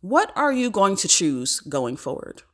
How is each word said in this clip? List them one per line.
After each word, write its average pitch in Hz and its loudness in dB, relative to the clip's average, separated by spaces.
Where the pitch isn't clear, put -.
What 285 2
are 285 2
you 247 0
going 196 2
to 165 -4
choose 131 0
going 131 -4
forward? - -10